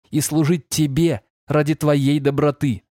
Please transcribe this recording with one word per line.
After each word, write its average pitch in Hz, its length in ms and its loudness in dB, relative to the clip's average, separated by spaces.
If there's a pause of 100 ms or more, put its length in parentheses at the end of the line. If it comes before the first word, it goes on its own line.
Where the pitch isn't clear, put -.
(100)
и 156 100 -2
служить 151 480 0
тебе 151 540 0 (240)
ради 151 280 0
твоей 147 460 0
доброты, 143 720 -2